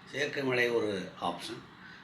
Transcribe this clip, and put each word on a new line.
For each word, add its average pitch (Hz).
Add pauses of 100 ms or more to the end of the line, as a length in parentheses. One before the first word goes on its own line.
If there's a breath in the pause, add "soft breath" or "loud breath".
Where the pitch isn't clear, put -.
(120)
செயற்கை 139
மழை 123
ஒரு 104 (120)
ஆப்ஷன். - (420 loud breath)